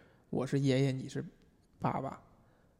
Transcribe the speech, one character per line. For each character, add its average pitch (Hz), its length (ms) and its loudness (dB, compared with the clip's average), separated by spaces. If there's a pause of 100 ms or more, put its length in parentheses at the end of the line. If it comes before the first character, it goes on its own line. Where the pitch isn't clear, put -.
(300)
，“我 127 160 -2
是 139 140 0
爷 135 240 4
爷， 135 80 2
你 135 160 -6
是 139 160 -6 (560)
爸 - 200 0
爸。” - 200 -8 (600)